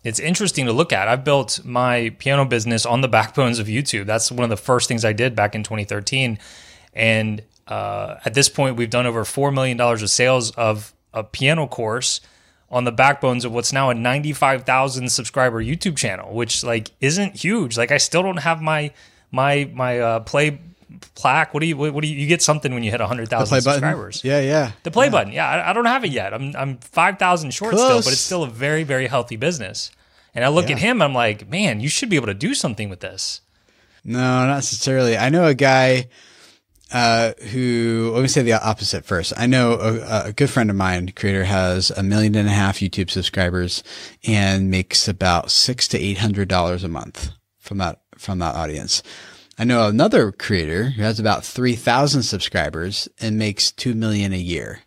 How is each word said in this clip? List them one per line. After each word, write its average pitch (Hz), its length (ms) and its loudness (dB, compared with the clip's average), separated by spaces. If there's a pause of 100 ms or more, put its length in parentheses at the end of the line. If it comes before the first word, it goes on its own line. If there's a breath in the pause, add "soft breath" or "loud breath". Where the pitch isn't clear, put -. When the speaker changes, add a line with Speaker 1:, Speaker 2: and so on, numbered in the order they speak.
Speaker 1:
it's 113 140 -4
interesting 160 480 0
to 117 60 0
look 160 200 2
at. 101 160 2
I've 131 160 0
built 139 400 0
my 123 520 0
piano 139 280 2
business 117 400 0
on 120 160 2
the 127 80 0
backbones 117 500 2
of 104 80 -4
YouTube. 120 380 -4
That's 110 260 -2
one 123 140 0
of 117 40 -2
the 107 60 0
first 123 320 0
things 117 160 -2
I 110 80 2
did 117 240 0
back 104 180 0
in 107 100 -6
twenty 107 200 -6
thirteen. 107 560 -4 (540 loud breath)
And, 110 480 0 (260)
uh, 104 560 -6
at 113 120 -4
this 139 120 4
point, 131 300 -2
we've 117 120 -2
done 123 160 0
over 113 200 -2
four 139 260 -2
million 131 240 0
dollars 120 260 2
of 101 80 -4
sales 123 420 2
of 110 420 -2 (200)
a 110 100 -6
piano 143 440 0
course 117 540 -4 (480 soft breath)
on 123 140 0
the 120 80 0
backbones 127 540 2
of 117 60 -4
what's 120 220 -2
now 135 160 2
a 123 40 2
ninety-five 135 720 0
thousand 131 480 0
subscriber 120 520 0
YouTube 156 340 -2
channel, 95 360 -6
which, 113 300 -2
like, 117 280 -2 (100)
isn't 175 340 0
huge. 160 420 -2
Like, 120 140 0
I 143 60 4
still 165 240 2
don't 190 160 -2
have 160 240 0
my, 156 300 -2 (400 soft breath)
my, 139 420 2
my, 123 260 -2
uh, 113 200 2
play 143 400 0 (560)
plaque. 147 380 0
What 151 80 -2
do 160 40 0
you, 160 100 -2
what, 147 180 -2
what 147 80 -4
do 156 60 -4
you, 151 80 -6
you 143 120 -4
get 165 140 2
something 151 320 0
when 120 100 -4
you 104 80 -2
hit 117 100 -2
a 98 60 -2
hundred 113 220 -6
thousand 117 280 2
Speaker 2:
The 127 40 4
play 131 100 2
button. 143 100 2
Speaker 1:
subscribers? 101 420 -4
Speaker 2:
Yeah, 139 180 2
yeah. 139 300 0 (120)
Speaker 1:
The 165 80 -6
play 254 160 4
Speaker 2:
Yeah. - 40 0
Speaker 1:
button. 110 220 0
Yeah, 151 160 0
I, 165 220 0
I - 20 2
don't 240 120 0
have 247 180 2
it 175 80 -2
yet. 101 220 -4
I'm, 135 220 -8
I'm 135 220 -6
five 190 400 0
thousand 175 340 2
short 214 220 -4
still, 240 140 4
Speaker 2:
Close. 247 180 4
Speaker 1:
but 131 80 0
it's 135 80 -2
still 175 220 -2
a 127 60 -4
very, 143 340 -2
very 131 240 -2
healthy 120 280 -2
business. 110 560 -6 (440 soft breath)
And 120 100 0
I 139 40 4
look 165 200 2
Speaker 2:
Yeah. 139 60 0
Speaker 1:
at 113 60 -4
him, 226 200 2
I'm 139 120 2
like, 107 360 0
"Man, 147 300 0
you 135 100 -2
should 240 200 -2
be 185 60 2
able 120 120 0
to 101 60 -2
do 151 200 -4
something 110 360 -4
with 90 100 -14
this." - 420 -10 (600 soft breath)
Speaker 2:
No, 117 160 -4
not 127 360 2
necessarily. 131 600 0
I 120 120 2
know 170 160 4
a 147 80 6
guy, 131 560 4 (840 soft breath)
uh, 117 420 2 (180)
who, 117 600 0
let 120 80 2
me 131 60 2
say 131 160 2
the 117 100 4
opposite 107 500 -2
first. - 320 -2
I 120 120 0
know 123 260 4
a, 110 540 -2
a 104 60 -8
good 139 160 2
friend 113 200 2
of 101 60 0
mine, 92 400 0
creator, 98 280 0
has 92 480 2
a 98 120 -4
million 104 320 4
and 104 120 4
a 101 40 2
half 98 260 2
YouTube 95 320 -2
subscribers 90 760 -2 (420 loud breath)
and 98 440 2
makes - 380 0
about 90 420 0
six - 400 0
to 117 100 -2
eight 92 200 -2
hundred 98 300 0
dollars 90 340 0
a 87 40 -6
month - 440 -10 (260)
from 98 220 -8
that, 85 220 -4 (160)
from 95 220 -6
that 80 160 -4
audience. 78 460 -4 (540 loud breath)
I 113 100 -4
know 120 220 4
another 131 440 4
creator 90 540 -2
who 117 180 -2
has 110 160 0
about 107 260 0
three 123 300 -2
thousand 131 480 2
subscribers 90 840 -4 (140)
and 110 160 -2
makes 107 340 0
two - 220 -4
million 104 400 0
a 92 40 -2
year 85 500 -6